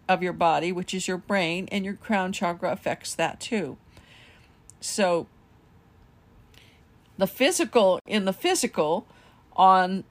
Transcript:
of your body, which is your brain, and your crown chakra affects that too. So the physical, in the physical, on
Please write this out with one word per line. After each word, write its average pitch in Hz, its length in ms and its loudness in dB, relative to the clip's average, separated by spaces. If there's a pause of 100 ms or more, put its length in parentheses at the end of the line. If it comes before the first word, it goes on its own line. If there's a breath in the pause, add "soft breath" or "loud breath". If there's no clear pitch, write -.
of 180 140 2
your 180 100 -2
body, 160 380 0
which 180 200 -6
is 185 160 -6
your 180 120 -4
brain, 185 520 -2
and 196 140 -4
your 196 80 -6
crown 190 400 -2
chakra 175 380 -4
affects - 420 -6
that - 260 -4
too. 175 380 -6 (1000 soft breath)
So 175 480 0 (1900 soft breath)
the 190 80 2
physical, 247 800 2
in 202 180 0
the 190 80 0
physical, 190 720 -2 (500 soft breath)
on 185 560 4